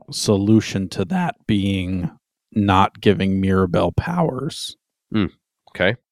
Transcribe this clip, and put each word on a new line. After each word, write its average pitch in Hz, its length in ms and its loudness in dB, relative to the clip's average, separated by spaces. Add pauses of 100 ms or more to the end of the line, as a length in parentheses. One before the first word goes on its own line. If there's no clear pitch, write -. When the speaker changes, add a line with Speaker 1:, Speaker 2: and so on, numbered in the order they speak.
(100)
Speaker 1:
solution 101 800 2
to 98 160 -6
that 175 280 -2 (120)
being 95 640 -2 (420)
not 98 480 2
giving 95 400 2
Mirabelle 95 520 2
powers. - 840 -4 (360)
Speaker 2:
Hmm. 104 140 0 (440)
Okay. 95 260 0 (160)